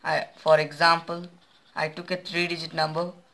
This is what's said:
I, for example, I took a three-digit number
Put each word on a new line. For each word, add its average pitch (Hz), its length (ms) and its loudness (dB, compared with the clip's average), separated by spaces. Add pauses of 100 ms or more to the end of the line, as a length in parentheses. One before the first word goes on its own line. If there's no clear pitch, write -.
I, 156 240 0 (100)
for 156 220 6
example, 170 680 0 (480)
I 156 140 -2
took 175 220 -10
a 180 60 -4
three-digit 170 560 -6
number 160 380 -2 (220)